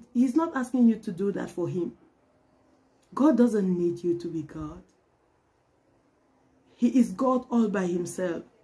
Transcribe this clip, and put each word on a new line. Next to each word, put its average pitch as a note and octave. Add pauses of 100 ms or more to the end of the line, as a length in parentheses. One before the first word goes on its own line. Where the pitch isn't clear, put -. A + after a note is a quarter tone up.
(120)
He's B3+
not E4
asking B3
you A3
to -
do F#3+
that F3+
for E3+
him. F3 (1200)
God C#4
doesn't G#3
need F3
you E3+
to F3
be D#3+
God. D#3 (1900)
He A#3+
is A#3
God B3+
all A#3
by F#3+
himself. F3 (200)